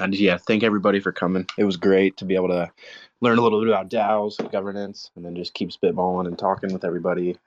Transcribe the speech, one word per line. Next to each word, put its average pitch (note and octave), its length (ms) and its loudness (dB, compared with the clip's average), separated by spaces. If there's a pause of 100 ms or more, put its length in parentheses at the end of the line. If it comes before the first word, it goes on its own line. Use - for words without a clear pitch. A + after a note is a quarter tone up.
I F#2+ 60 -4
just, G2 160 0
yeah, F2 160 4
thank A2 240 0
everybody G2+ 380 2
for F#2 120 -2
coming. F#2 340 -2 (120)
It G#2+ 60 4
was F#2+ 120 0
great F#2+ 420 4
to G2 60 -10
be F#2 120 0
able F2+ 120 2
to F2 220 -2 (500)
learn A#2 160 4
a A#2+ 60 4
little G#2+ 180 4
bit A2+ 80 0
about F#2+ 220 0
daos, G#2+ 480 0 (140)
governance, G2+ 640 -8
and F2 80 -14
then E2+ 100 -10
just F2 180 -8
keep F2 180 -6
spitballing F2+ 580 -2
and E2+ 100 -8
talking F#2+ 340 -2
with F#2 120 -8
everybody F2 520 -4 (100)